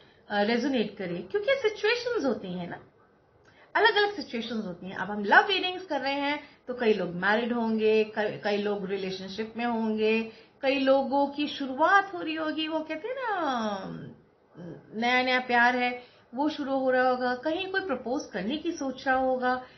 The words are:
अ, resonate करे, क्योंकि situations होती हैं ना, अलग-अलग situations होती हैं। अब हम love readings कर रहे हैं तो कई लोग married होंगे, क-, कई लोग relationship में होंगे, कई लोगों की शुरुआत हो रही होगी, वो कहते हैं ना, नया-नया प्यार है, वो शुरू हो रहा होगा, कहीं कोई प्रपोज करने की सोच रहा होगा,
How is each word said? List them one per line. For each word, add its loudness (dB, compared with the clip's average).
अ, 0
resonate 0
करे, -6
क्योंकि -2
situations 0
होती -2
हैं -8
ना, -12
अलग-अलग 4
situations -6
होती -10
हैं। -10
अब -6
हम -4
love 8
readings -2
कर -2
रहे 0
हैं -2
तो -6
कई 4
लोग -2
married 2
होंगे, 4
क-, -4
कई 2
लोग -2
relationship -6
में -2
होंगे, 0
कई 2
लोगों 4
की -4
शुरुआत 2
हो -8
रही -4
होगी, -4
वो -2
कहते -6
हैं -6
ना, -2
नया-नया 2
प्यार 4
है, -2
वो 0
शुरू -2
हो 2
रहा 4
होगा, 0
कहीं -4
कोई 0
प्रपोज -4
करने -4
की -4
सोच -6
रहा 4
होगा, 2